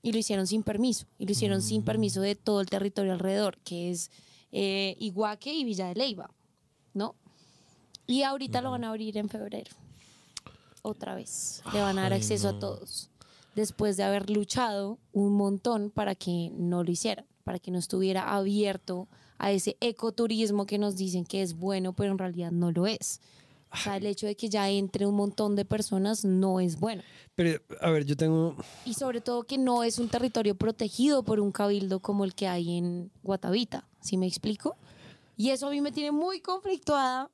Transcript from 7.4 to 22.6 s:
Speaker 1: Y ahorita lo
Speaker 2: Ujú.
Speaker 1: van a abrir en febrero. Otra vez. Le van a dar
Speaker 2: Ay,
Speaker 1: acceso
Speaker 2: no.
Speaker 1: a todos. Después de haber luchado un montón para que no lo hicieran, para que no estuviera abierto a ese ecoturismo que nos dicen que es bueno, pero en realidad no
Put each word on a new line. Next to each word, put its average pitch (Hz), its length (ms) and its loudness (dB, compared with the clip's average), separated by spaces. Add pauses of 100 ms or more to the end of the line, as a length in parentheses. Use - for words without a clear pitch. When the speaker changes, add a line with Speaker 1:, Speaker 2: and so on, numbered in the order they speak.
Speaker 1:
Y 254 160 2
ahorita 269 400 -2
lo 254 80 -4
Speaker 2:
Ujú. 254 40 -4
Speaker 1:
van 247 120 -4
a 226 40 -6
abrir 214 280 -6
en 208 100 -2
febrero. 214 440 -8 (1080)
Otra 208 340 -8
vez. - 460 -8 (120)
Le 208 80 2
van 196 180 2
a 190 40 2
dar 190 100 2
Speaker 2:
Ay, 196 60 2
Speaker 1:
acceso 202 320 0
Speaker 2:
no. 202 60 -4
Speaker 1:
a - 20 -10
todos. - 500 -8 (460)
Después 208 420 0
de 196 60 0
haber 196 260 0
luchado 208 680 0 (140)
un 202 240 4
montón 202 540 2
para 196 260 -2
que 170 380 -2
no 175 300 0
lo 170 80 0
hicieran, - 340 -2 (180)
para 180 160 -6
que - 120 -8
no 180 80 -2
estuviera 190 560 0
abierto 196 720 0 (300)
a 202 140 0
ese - 300 0
ecoturismo 220 840 0
que 202 120 -2
nos 208 180 0
dicen 180 300 -2
que 196 160 -2
es 170 140 -2
bueno, 185 380 -2
pero 202 180 0
en 196 60 0
realidad 175 340 -4
no 170 200 2